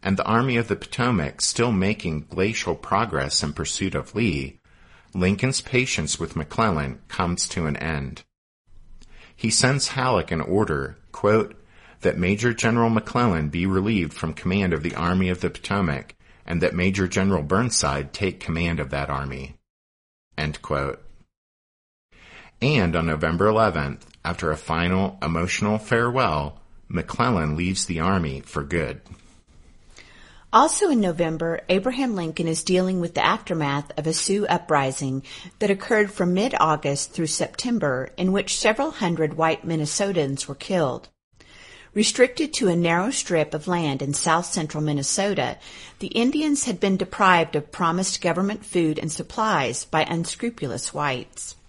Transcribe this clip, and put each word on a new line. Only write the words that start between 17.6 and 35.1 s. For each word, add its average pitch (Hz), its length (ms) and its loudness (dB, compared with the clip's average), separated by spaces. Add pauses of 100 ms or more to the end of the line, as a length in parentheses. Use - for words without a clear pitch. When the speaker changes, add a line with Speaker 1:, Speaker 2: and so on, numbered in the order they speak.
Speaker 1:
take - 260 -4
command 82 400 -2
of 67 120 -4
that 71 200 -4
army," 67 460 -6 (800)
end 76 260 -4
quote. 69 400 -4 (1600)
And 113 320 2
on 82 120 2
November 82 420 2
eleventh, 87 580 2 (180)
after 85 260 -2
a 76 60 0
final 90 680 0
emotional 95 560 0
farewell, 113 840 0 (260)
McClellan 85 680 0
leaves 90 300 -2
the 82 120 -4
Army 80 440 0
for - 200 -6
good. 73 380 -4 (1500)
Speaker 2:
Also 311 380 6
in 254 120 4
November, 165 680 0
Abraham 240 460 0
Lincoln 170 340 -2
is 160 160 -2
dealing 185 360 2
with 165 140 -4
the - 100 2
aftermath 151 760 0
of 151 80 -2
a 160 80 0
Sioux 202 320 0
uprising 139 760 0 (360)